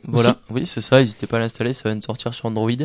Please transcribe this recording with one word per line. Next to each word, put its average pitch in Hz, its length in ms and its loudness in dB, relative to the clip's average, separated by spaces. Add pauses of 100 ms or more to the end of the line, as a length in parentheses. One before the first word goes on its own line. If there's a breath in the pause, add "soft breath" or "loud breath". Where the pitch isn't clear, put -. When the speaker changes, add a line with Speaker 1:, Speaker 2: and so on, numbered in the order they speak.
Speaker 1:
Voilà, 117 280 2
Speaker 2:
aussi. - 80 0 (100)
Speaker 1:
oui, 127 160 -4
c'est 123 160 -6
ça, 131 180 6
n'hésitez 110 260 0
pas 117 120 -2
à - 20 2
l'installer, 113 320 -2
ça - 160 -4
vient 107 80 -2
de 104 80 -6
sortir 123 300 -6
sur - 140 -8
Android. 110 220 0 (160)